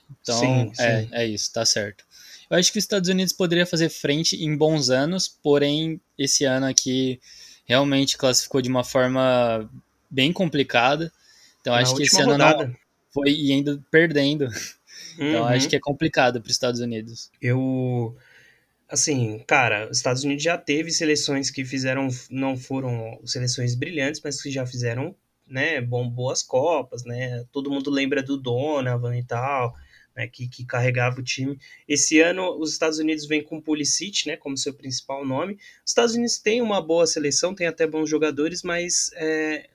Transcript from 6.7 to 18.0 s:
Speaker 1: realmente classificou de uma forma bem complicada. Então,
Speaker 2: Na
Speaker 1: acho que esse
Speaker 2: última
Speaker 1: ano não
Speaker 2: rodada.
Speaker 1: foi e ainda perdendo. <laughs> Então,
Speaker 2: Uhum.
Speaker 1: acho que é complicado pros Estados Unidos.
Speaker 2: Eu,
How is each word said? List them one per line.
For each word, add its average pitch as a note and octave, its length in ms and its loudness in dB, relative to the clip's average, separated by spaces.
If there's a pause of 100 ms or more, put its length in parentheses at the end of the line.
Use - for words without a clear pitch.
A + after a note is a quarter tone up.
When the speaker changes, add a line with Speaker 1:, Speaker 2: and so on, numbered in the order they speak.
Speaker 1:
realmente C#3 500 2
classificou C3 460 2
de B2 80 -4
uma B2+ 140 0
forma B2+ 840 2 (400)
bem C3+ 240 2
complicada. D3 800 2 (500)
Então, B2 120 0
Speaker 2:
Na A#2+ 60 4
Speaker 1:
acho B2+ 160 2
que D3 80 0
esse C#3 140 4
Speaker 2:
última C#3+ 180 4
Speaker 1:
ano C#3 80 6
não D3 80 8
Speaker 2:
rodada. C#3+ 260 0 (340)
Speaker 1:
foi C#3+ 200 2
e C#3+ 200 0
ainda C#3+ 380 0
perdendo. D3 600 4
<laughs> - 340 -10 (320)
Então, D3 260 0
Speaker 2:
Uhum. A#2 60 0
Speaker 1:
acho B2+ 220 2
que D3 60 4
é C3+ 40 0
complicado C3+ 600 2
pros - 120 -6
Estados B2 280 0
Unidos. A#2 480 -8 (100)
Speaker 2:
Eu, B2+ 760 0 (760)